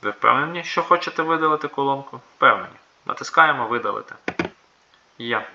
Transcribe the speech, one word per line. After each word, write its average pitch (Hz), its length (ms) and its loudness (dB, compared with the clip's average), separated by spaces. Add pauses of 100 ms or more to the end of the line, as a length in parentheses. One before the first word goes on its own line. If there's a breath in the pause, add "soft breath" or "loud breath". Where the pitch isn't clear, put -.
Ви 104 80 -4
впевнені, 151 540 2
що - 200 -2
хочете 170 400 0
видалити 160 440 0
колонку? 139 540 -4 (140)
Впевнені. - 400 2 (300)
Натискаємо 143 640 2
«Видалити». 107 480 -6 (1000)
Є. 117 380 -2